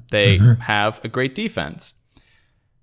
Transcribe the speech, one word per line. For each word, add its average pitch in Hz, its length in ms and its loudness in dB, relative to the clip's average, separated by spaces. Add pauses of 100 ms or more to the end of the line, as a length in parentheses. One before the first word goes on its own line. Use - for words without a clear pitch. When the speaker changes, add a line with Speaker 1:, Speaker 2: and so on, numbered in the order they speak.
(100)
Speaker 1:
they 98 280 2
Speaker 2:
Mm-hmm. 117 240 4
Speaker 1:
have 107 420 -2
a 123 40 -8
great 131 260 -6
defense. 90 580 -10 (920)